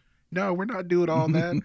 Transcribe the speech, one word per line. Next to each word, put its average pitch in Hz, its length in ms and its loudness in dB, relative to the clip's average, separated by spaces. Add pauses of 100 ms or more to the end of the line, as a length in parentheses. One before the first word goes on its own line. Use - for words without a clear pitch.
(320)
"No, 185 220 -2
we're 190 120 -4
not 190 220 -6
doing 175 220 2
all 160 200 2
that." 170 360 2